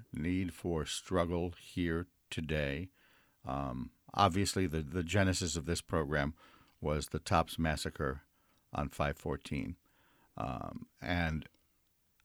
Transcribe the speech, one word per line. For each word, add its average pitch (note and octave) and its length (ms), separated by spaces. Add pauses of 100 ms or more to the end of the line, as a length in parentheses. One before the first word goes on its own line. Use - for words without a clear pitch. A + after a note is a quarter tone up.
(120)
need F2 420
for E2 320
struggle F2 720
here E2+ 500 (220)
today? D2+ 600 (580)
Um, C2 440 (220)
obviously, F#2+ 540
the, D#2 140
the D#2 200
genesis F2+ 540
of D#2+ 100
this E2 140
program D2+ 540 (480)
was D2 260
the - 120
Tops - 380
Massacre D2+ 640 (500)
on D2 160
five C#2+ 260
fourteen. - 600 (580)
Um, A1 520 (140)
and D#2+ 460 (760)